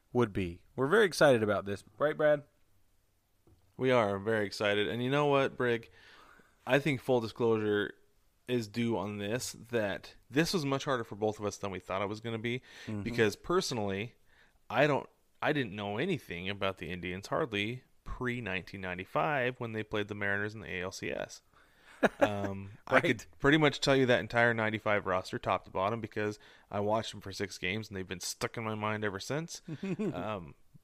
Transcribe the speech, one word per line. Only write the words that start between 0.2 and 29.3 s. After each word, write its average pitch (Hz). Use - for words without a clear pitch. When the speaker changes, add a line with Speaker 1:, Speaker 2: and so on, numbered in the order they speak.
Speaker 1:
be. 87
We're 131
very 208
excited 143
about 98
this, 98
right, 151
Brad? 151
Speaker 2:
We 127
are 104
very 107
excited. 104
And 113
you 127
know 147
what, 139
Brig? 117
I 131
think 143
full 127
disclosure 107
is 120
due 113
on 104
this, 104
that 104
this 151
was 165
much 135
harder 127
for -
both 104
of 104
us 101
than 101
we 92
thought 95
it 101
was 107
gonna 113
be, 120
Speaker 1:
Mm-hmm. 107
Speaker 2:
because 110
personally, 113
I 127
don't, 143
I 135
didn't 120
know 104
anything 117
about 98
the 82
Indians 90
hardly 113
pre-nineteen 101
ninety-five 123
when 117
they 110
played 104
the 104
Mariners 101
in 110
the 98
A 92
L 95
C -
S. -
Speaker 1:
<laughs> -
Speaker 2:
Um, 98
I 127
could 175
Speaker 1:
Right. 113
Speaker 2:
pretty 143
much 147
tell 139
you 135
that 120
entire 117
ninety-five 107
roster 92
top 98
to 101
bottom 98
because 107
I 101
watched 104
them 104
for 98
six 95
games 104
and 98
they've 95
been 92
stuck -
in 117
my 110
mind 107
ever 98
since. 151